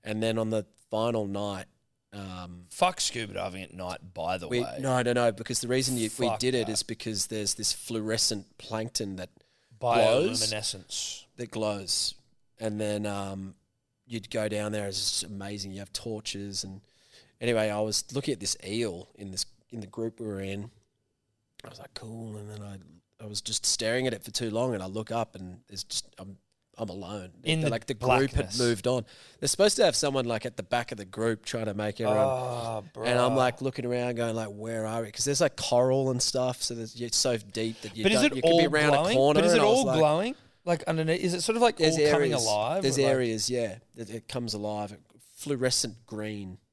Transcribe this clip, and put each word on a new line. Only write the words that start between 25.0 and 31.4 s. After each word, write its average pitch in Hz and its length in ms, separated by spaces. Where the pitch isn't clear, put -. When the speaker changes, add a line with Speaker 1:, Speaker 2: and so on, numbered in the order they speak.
Speaker 1:
up, 113 240
and 90 240
it's 95 140
just, - 240
I'm, 95 200
I'm 113 120
alone. 95 420
Speaker 2:
In 160 180
Speaker 1:
The, 151 40
Speaker 2:
the 143 60
Speaker 1:
like, 117 140
the 139 80
group 127 380
had 131 160
Speaker 2:
blackness. 107 120
Speaker 1:
moved 120 280
on. 127 180
They're 143 80
supposed 202 300
to 214 80
have 165 100
someone, 139 300
like, 117 220
at 113 100
the 101 60
back 120 280
of 117 60
the 101 80
group 107 400